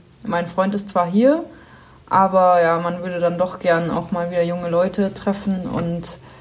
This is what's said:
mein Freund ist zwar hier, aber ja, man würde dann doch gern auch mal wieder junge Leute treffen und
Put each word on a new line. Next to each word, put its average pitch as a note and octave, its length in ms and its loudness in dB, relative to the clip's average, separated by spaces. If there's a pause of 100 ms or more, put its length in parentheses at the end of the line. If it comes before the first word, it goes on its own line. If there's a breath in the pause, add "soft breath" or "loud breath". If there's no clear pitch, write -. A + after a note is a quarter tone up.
(240)
mein F3 220 -2
Freund F#3+ 280 -2
ist G3+ 140 -6
zwar F3 200 0
hier, C4+ 360 4 (640 loud breath)
aber F#3 540 4
ja, E3 180 2
man F3 220 -4
würde F3+ 180 -6
dann E3+ 160 0
doch F3+ 220 -2
gern E3+ 320 2
auch E3 200 -4
mal F3 200 -4
wieder F3 120 0
junge F3 280 -2
Leute F#3+ 420 0
treffen G3 540 -4
und E3+ 520 -6 (220 loud breath)